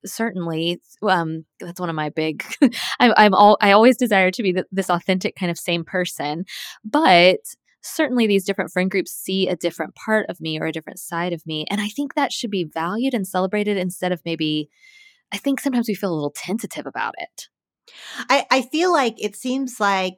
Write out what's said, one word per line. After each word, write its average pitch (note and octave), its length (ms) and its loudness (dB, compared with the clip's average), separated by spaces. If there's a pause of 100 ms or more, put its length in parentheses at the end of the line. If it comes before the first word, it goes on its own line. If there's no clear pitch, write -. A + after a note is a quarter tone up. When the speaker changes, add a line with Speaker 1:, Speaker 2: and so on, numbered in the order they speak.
Speaker 1:
certainly. F3 760 -4 (200)
Um, E3 440 0 (140)
that's F3+ 200 -12
one F3+ 100 -4
of D#3+ 60 -4
my D3+ 140 -4
big, D#3 340 -4 (100)
<laughs> - 460 0
I'm, A#3+ 180 6
I'm G#3 160 8
all, G#3 280 8
I G3+ 100 6
always A3 260 8
desire G3 340 2
to G#3+ 120 -6
be F#3 100 2
th-, F#3 180 -2
this F#3+ 180 -2
authentic F3+ 460 0
kind F3+ 160 -2
of E3+ 60 -4
same E3+ 260 -4
person, E3 600 -4 (380)
but F#3 560 6 (420)
certainly B3+ 460 0
these G3 180 2
different G3 260 -4
friend F#3 180 0
groups F3+ 220 -4
see F#3+ 360 -2
a F3 80 0
different E3 400 -6
part A3 340 -2
of F3+ 120 -10
me D#3 180 -6
or D#3+ 60 -4
a D#3+ 60 -4
different - 280 -10
side F3 340 -4
of D#3+ 120 -10
me. D#3 240 -6
And G3+ 120 -2
I G#3 80 -4
think C#4 260 -8
that - 180 -2
should - 180 -6
be F#3+ 120 0
valued F#3 500 -4
and G3 140 -2
celebrated G3+ 500 -2
instead F3+ 340 -4
of F3 140 -6
maybe, D#3 440 -2 (640)
I G3+ 60 -8
think C#4 220 -2
sometimes B3 280 -2
we G3+ 80 -2
feel F#3+ 160 -4
a E3 40 -2
little D3 200 -2
tentative - 520 -8
about A2+ 300 -6
it. - 300 -14 (800)
Speaker 2:
I, C4+ 220 2
I C4 140 4
feel E4 280 0
like B3+ 320 0
it G3+ 120 -6
seems B3+ 440 -4
like F#3+ 380 0